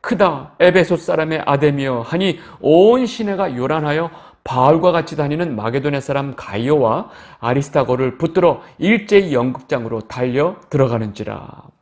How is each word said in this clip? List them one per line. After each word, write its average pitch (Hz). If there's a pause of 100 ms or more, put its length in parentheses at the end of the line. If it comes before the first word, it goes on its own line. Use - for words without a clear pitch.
"크다, 165
에베소 175
사람의 160
아데미여." 143
하니, 180 (220)
온 214
시내가 196
요란하여 151 (340)
바울과 160
같이 160
다니는 151
마게도냐 135
사람 139
가이오와 127 (320)
아리스타고를 127
붙들어 165 (160)
일제히 196
연극장으로 120
달려 127 (120)
들어가는지라. 110 (180)